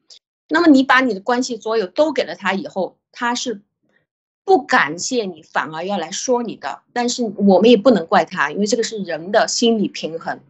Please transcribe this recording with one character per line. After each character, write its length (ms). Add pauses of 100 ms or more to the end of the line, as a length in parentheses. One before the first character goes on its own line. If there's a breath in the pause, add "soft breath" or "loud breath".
(480 loud breath)
那 120
么 60
你 160
把 180
你 140
的 60
关 220
系 140
所 220
有 80
都 260
给 120
了 100
他 180
以 140
后， 320 (140)
他 220
是 280 (840)
不 180
感 360
谢 260
你， 180
反 320
而 100
要 120
来 140
说 320
你 120
的。 280 (100)
但 160
是 160 (120)
我 240
们 100
也 80
不 120
能 160
怪 200
他， 240
因 80
为 80
这 100
个 60
是 160
人 340
的 160
心 300
理 100
平 300
衡， 200 (120)